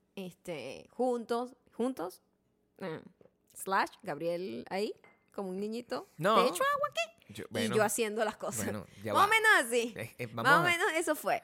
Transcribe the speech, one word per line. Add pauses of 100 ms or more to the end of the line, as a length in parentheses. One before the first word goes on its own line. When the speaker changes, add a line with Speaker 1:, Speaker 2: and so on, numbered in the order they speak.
(160)
Speaker 1:
este,
juntos, (220)
juntos, (580)
eh, (540)
slash, (120)
Gabriel
ahí, (380)
como
un
niñito.
Speaker 2:
No.
Speaker 1:
¿Te
echo (120)
agua
aquí?
Speaker 2:
Yo,
Speaker 1:
Y
Speaker 2:
bueno,
Speaker 1:
yo
haciendo
las
cosas.
Speaker 2:
bueno, (200)
ya
Speaker 1:
Más
Speaker 2:
va.
Speaker 1:
o
menos (100)
así.
Speaker 2:
Es,
es,
Speaker 1:
Más
Speaker 2:
vamos
Speaker 1:
o
Speaker 2:
a,
Speaker 1:
menos (100)
eso
fue.